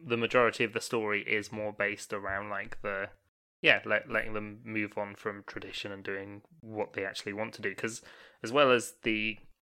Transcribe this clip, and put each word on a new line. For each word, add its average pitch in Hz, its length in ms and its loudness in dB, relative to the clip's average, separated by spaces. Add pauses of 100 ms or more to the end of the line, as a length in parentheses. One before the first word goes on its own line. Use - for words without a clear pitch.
the 120 100 2
majority 117 480 4
of 104 80 0
the 113 80 -2
story 104 420 0
is 107 300 -2
more 107 200 -4
based 104 400 -2
around, 101 380 -4
like, 101 320 -6
the, 98 260 -2 (520)
yeah, 123 240 6
let, 107 260 0
letting 110 240 0
them 107 300 -6
move 107 320 -2
on 101 200 -4
from 101 300 -6
tradition 101 440 -8
and 98 140 -10
doing 101 380 -6 (180)
what 107 320 -4
they 98 120 -2
actually 101 280 -6
want 110 220 -4
to - 80 -14
do. 101 120 -2
'Cause 113 280 -6 (400)
as 117 100 -6
well 139 180 8
as 120 320 4
the, 110 360 0 (300)